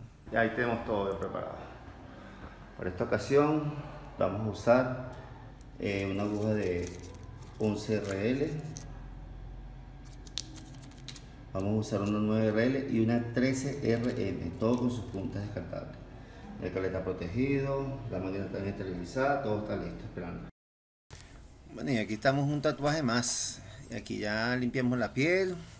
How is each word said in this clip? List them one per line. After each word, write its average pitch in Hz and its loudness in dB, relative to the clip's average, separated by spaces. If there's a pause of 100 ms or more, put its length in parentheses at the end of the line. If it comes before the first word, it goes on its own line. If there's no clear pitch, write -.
(300)
Ya 113 4
ahí 113 4
tenemos 117 0
todo 98 0
ya 95 -4
preparado. 92 -4 (1200)
Para - -2
esta 90 -2
ocasión 147 4 (420)
vamos 98 2
a 107 2
usar, 127 4 (680)
eh, 98 0
una 98 0
aguja 104 2
de 90 2 (720)
once 107 2
R 101 0
L. 139 2 (3000)
Vamos 95 0
a 107 2
usar 101 2
una 104 2
nueve 107 6
R 107 6
L 131 2
y 113 4
una 117 4
trece 131 2
R 113 2
M, 87 -2
todo 120 6
con 123 2
sus 110 -2
puntas 98 -4
descartables. - -6 (680)
El 87 -2
caleta 92 0
protegido, 131 0 (100)
la 95 -2
máquina 95 -2
está 95 -4
bien 98 -2
esterilizada, 101 0
todo 104 0
está 104 -4
listo, 87 -6
esperando. 87 -8 (1300)
Bueno, 147 -4
y 123 4
aquí 104 0
estamos 139 4
un 147 2
tatuaje 147 2
más. - 4 (280)
Y 117 -4
aquí 104 -4
ya 110 2
limpiamos 123 2
la 120 0
piel, 180 4 (240)